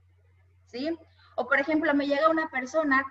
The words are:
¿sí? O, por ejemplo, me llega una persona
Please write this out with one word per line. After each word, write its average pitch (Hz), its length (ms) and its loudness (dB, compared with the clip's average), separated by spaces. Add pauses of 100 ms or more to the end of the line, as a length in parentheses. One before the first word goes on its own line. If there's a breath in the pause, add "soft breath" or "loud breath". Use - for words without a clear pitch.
(680)
¿sí? 302 320 -6 (380 soft breath)
O, 233 100 -4
por 277 140 2
ejemplo, 311 340 0
me 285 140 0
llega 285 200 2
una 320 220 0
persona 269 600 0